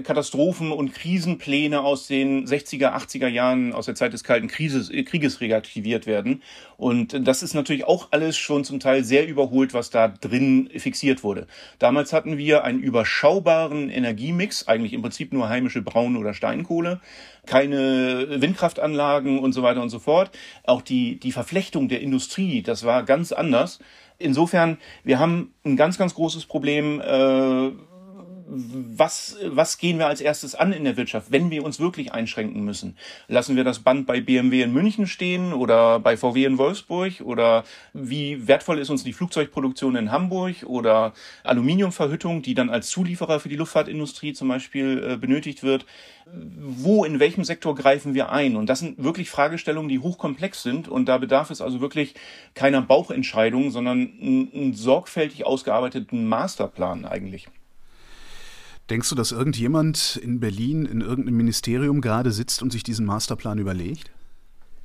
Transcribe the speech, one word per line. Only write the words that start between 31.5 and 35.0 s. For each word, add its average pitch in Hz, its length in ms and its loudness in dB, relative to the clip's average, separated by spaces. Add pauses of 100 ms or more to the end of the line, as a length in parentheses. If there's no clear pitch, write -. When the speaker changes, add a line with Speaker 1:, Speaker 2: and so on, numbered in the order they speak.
Speaker 1:
wir 151 140 -4
uns 147 160 -6
wirklich 156 320 -4
einschränken 110 500 -4
müssen? 98 360 -8 (280)
Lassen 123 300 2
wir 127 80 4
das 123 140 -2
Band 135 280 2
bei 123 140 0
B 127 160 2
M 127 140 4
W 127 100 4
in 120 120 0
München 208 340 2